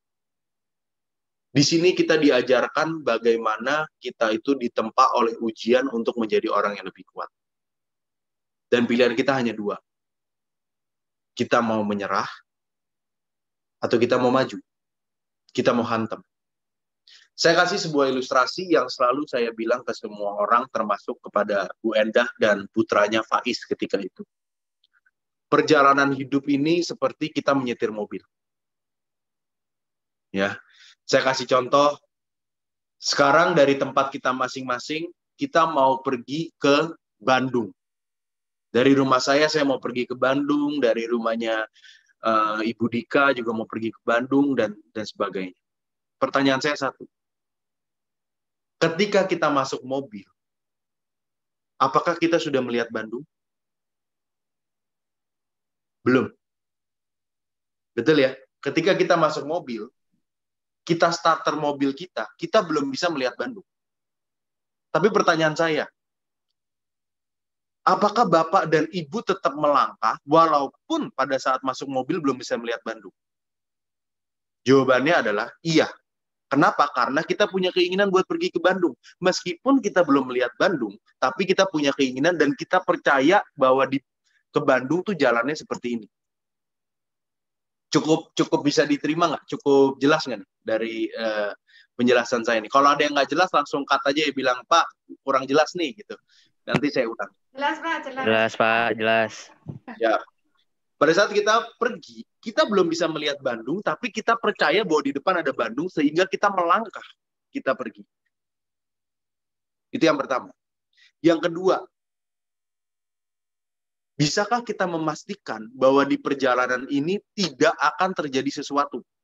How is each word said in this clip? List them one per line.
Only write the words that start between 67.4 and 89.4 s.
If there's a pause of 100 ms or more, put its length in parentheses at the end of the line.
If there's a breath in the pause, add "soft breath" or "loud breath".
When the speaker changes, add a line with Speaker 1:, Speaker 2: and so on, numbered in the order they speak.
Speaker 1:
apakah
Bapak
dan
Ibu
tetap
melangkah
walaupun
pada
saat
masuk
mobil
belum
bisa
melihat
Bandung? (1500)
Jawabannya
adalah
iya. (560)
Kenapa?
Karena
kita
punya
keinginan
buat
pergi
ke
Bandung. (240 soft breath)
Meskipun
kita
belum
melihat
Bandung, (240)
tapi
kita
punya
keinginan
dan
kita
percaya (160)
bahwa
di, (480)
ke
Bandung
tuh
jalannya
seperti
ini. (1800)
Cukup,
cukup
bisa
diterima
nggak?